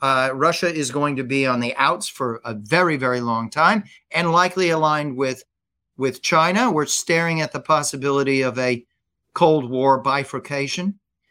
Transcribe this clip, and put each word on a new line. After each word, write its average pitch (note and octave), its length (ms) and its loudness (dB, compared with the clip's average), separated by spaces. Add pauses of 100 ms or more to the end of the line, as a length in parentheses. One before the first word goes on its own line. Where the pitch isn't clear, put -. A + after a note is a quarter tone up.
Uh, C3 340 2
Russia E3+ 320 0
is D#3 240 -2
going C#3+ 240 -2
to C3 80 -4
be C3+ 240 0
on B2 140 0
the A#2+ 160 -4
outs D#3 320 0
for A#2+ 360 -6
a A2+ 100 -8
very, D#3 420 0
very B2 240 0
long A2+ 280 -4
time, F#3 360 2 (260)
and E3 220 0
likely F3+ 380 2
aligned D3+ 460 0
with, C3 280 -4 (520)
with B2+ 260 -4
China. F3+ 500 2
We're D3+ 140 0
staring E3 540 0
at D3+ 120 -4
the C#3 80 -6
possibility C#3 800 0
of B2+ 160 -2
a B2+ 260 0 (500)
Cold D#3 360 4
War C3 280 4
bifurcation C#3 1000 -4 (320)